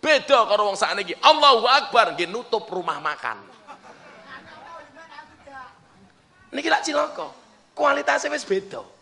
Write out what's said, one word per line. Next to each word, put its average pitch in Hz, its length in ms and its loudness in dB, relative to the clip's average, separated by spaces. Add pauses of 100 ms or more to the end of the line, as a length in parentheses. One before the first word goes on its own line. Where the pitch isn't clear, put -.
Beda 269 480 2
karo 208 240 0
wong 190 80 -6
sakniki, 180 400 -2
Allahu 277 480 6
Akbar 240 480 2
nggih 170 160 -4
nutup 220 400 -4
rumah 165 320 -6
makan. 127 320 -6 (3250)
Niki 311 160 -2
lak - 160 -2
cilaka. 302 400 -4 (480)
Kualitasnya 285 560 0
wis 294 160 -8
beda. 190 320 -4 (200)